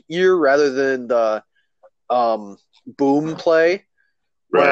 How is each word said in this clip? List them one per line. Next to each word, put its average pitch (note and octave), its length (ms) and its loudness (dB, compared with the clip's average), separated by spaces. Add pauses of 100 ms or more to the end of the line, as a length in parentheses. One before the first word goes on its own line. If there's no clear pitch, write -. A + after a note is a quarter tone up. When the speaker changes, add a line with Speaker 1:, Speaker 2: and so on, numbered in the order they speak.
Speaker 1:
year F#3 280 2
rather C#3+ 360 2
than C3 360 -2
the, A2+ 360 0 (680)
um, A2 480 -2 (280)
boom C#3+ 500 -2
play. E3+ 500 0 (640)
Speaker 2:
Right. C#3+ 200 4